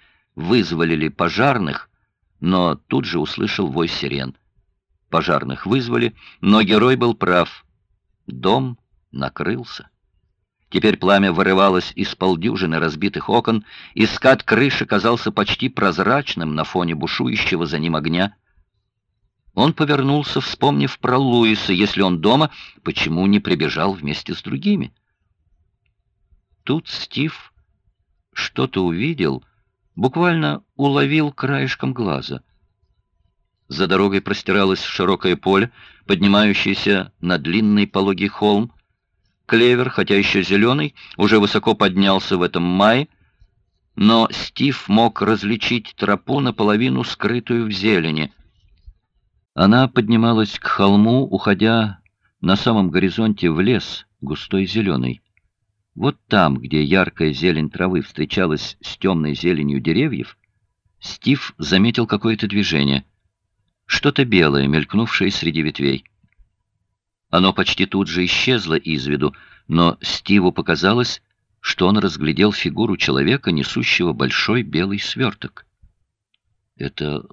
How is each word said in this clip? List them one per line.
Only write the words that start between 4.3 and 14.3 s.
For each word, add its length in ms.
Пожарных 560
вызвали, 500
но 220
герой 340
был 180
прав. 500
Дом 520
накрылся. 760
Теперь 300
пламя 340
вырывалось 640
из 200
полдюжины 640
разбитых 520
окон, 340
и 120
скат 360